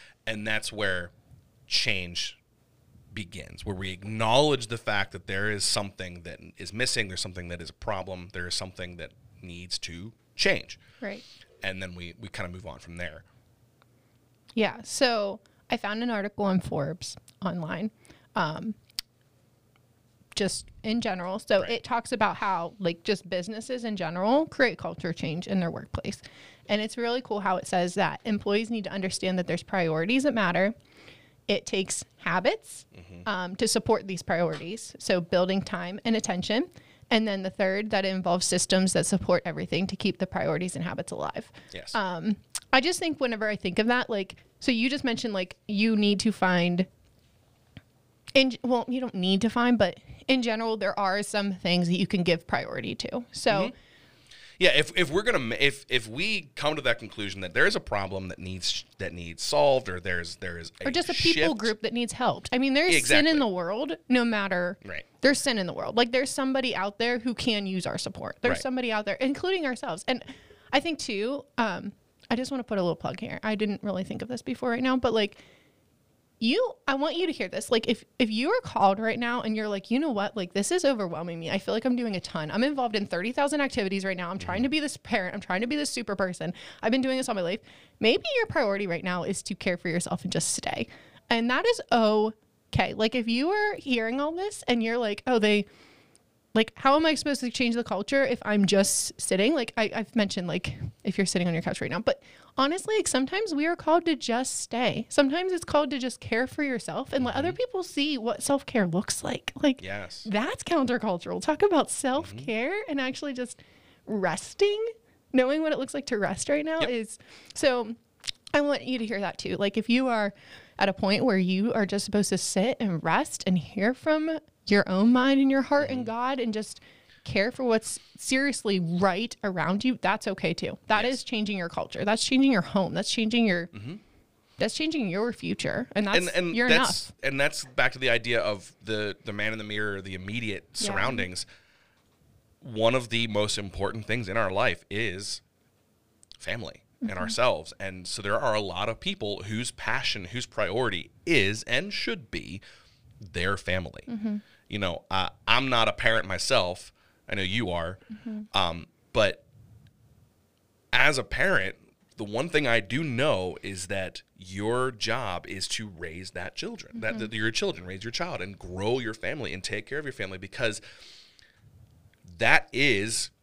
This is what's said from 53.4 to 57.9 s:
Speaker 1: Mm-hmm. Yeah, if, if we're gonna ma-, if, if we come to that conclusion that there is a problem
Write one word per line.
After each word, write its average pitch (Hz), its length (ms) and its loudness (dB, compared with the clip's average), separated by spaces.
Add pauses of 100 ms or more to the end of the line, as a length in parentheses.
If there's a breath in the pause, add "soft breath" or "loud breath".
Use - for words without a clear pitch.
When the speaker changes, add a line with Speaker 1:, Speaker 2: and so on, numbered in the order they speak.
Speaker 1:
Mm-hmm. 202 260 2 (840 loud breath)
Yeah, 175 160 8
if, 151 180 4
if 175 160 2
we're 185 120 2
gonna 214 160 2
ma-, 117 200 -4
if, 139 300 2
if 120 180 0
we 175 480 -4
come 151 220 0
to 147 60 -6
that 123 160 0
conclusion 98 420 -6
that 90 140 -8
there 139 120 4
is 214 80 2
a - 60 -2
problem 95 480 -4